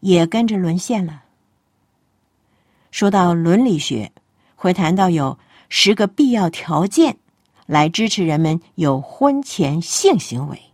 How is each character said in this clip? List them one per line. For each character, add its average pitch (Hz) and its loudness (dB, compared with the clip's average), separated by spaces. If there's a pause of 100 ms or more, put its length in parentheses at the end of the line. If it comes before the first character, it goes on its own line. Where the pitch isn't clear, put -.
也 175 4
跟 226 -2
着 214 -2
沦 175 -2
陷 202 -4
了。 156 -12 (1700)
说 202 0
到 185 2
伦 170 2
理 202 0
学， 120 -8 (420)
会 180 -2
谈 175 0
到 190 2
有 143 -2 (320)
十 - 2
个 208 0
必 262 0
要 202 0
条 160 -2
件 311 0 (500)
来 151 2
支 214 -2
持 196 -2
人 156 0
们 160 0 (140)
有 143 0
婚 277 0
前 160 -2
性 330 0
行 131 -8
为。 127 -14 (160)